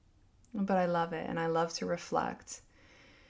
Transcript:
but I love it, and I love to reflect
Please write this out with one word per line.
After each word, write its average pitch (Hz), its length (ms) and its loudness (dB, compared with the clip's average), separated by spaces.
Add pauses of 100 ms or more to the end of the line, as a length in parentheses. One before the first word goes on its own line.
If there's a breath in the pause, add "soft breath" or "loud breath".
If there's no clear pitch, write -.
(540)
but 196 240 2
I 180 80 4
love 170 280 2
it, 160 160 -4
and 165 100 -2
I 165 80 0
love 165 280 2
to 185 100 -4
reflect - 760 -2 (680 loud breath)